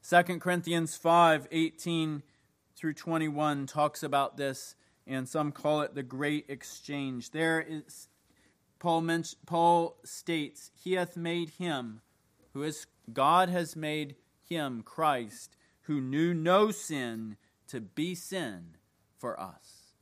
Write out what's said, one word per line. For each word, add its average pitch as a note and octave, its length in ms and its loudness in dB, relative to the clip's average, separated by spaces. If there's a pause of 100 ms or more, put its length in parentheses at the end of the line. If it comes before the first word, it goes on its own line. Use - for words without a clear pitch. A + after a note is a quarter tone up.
Second F3 380 4
Corinthians E3+ 580 0
five E3 540 6
eighteen D#3+ 720 -2 (520)
through D#3 180 -4
twenty-one D3+ 720 0
talks D3+ 380 0
about C#3 340 0
this, C#3 380 -6 (320)
and C3 220 -4
some D3+ 220 0
call D3+ 300 0
it C#3 140 -4
the C#3 80 -6
great C#3+ 460 -2
exchange. C3+ 800 -8
There D#3+ 300 2
is, - 480 -12 (680)
Paul E3 220 2
men-, E3 220 0 (220)
Paul E3+ 580 4
states, - 720 -6
"He F3+ 180 -2
hath F3 220 -2
made E3+ 360 -4
him," B2+ 500 -6 (520)
who C#3 100 -6
is, - 220 -6 (260)
God D#3+ 380 4
has F3 260 -2
made D3+ 400 -4 (320)
him, C#3 360 -4
Christ, C3 720 -2 (280)
"who D3 180 -2
knew D3+ 320 2
no F3+ 360 4
sin, A#2 680 -6 (300)
to B2 140 -8
be D3+ 320 -4
sin B2 640 -8 (400)
for A#2+ 220 -6
us." - 640 -14